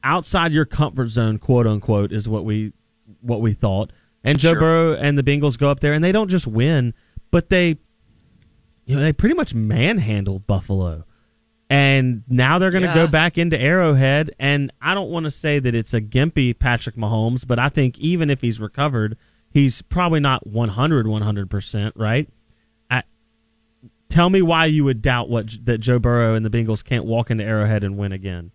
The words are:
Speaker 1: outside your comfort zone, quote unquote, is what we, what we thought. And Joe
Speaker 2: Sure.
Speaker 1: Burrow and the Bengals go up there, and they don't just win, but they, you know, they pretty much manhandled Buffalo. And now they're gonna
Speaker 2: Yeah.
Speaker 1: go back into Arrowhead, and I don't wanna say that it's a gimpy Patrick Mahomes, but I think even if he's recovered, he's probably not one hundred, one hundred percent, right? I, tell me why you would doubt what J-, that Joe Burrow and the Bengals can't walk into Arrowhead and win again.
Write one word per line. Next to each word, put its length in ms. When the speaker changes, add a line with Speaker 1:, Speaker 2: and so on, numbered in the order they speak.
Speaker 1:
outside 480
your 140
comfort 420
zone, 320
quote 260
unquote, 460
is 180
what 160
we, 280
what 200
we 120
thought. 360
And 140
Joe 140
Speaker 2:
Sure. 80
Speaker 1:
Burrow 340
and 240
the 60
Bengals 340
go 140
up 80
there, 140
and 100
they 80
don't 180
just 160
win, 480
but 180
they, 280
you 100
know, 60
they 120
pretty 220
much 180
manhandled 920
Buffalo. 580
And 580
now 320
they're 120
gonna 160
Speaker 2:
Yeah. 80
Speaker 1:
go 120
back 300
into 220
Arrowhead, 800
and 320
I 120
don't 160
wanna 220
say 280
that 160
it's 180
a 80
gimpy 560
Patrick 380
Mahomes, 520
but 120
I 100
think 300
even 300
if 120
he's 180
recovered, 580
he's 280
probably 400
not 260
one 220
hundred, 380
one 140
hundred 280
percent, 480
right? 320
I, 140
tell 220
me 120
why 260
you 180
would 160
doubt 280
what 180
J-, 180
that 140
Joe 200
Burrow 360
and 100
the 40
Bengals 360
can't 180
walk 280
into 120
Arrowhead 400
and 140
win 160
again. 420